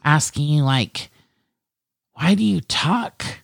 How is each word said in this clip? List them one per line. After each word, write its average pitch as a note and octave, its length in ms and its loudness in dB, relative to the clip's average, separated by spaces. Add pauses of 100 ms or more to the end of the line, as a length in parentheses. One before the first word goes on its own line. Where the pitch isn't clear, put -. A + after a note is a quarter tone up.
asking D3 460 0
you, D3+ 140 2
like, C3+ 460 -2 (1040)
"Why F#3 220 2
do G#3 80 2
you G3 180 2
talk - 640 -4 (200)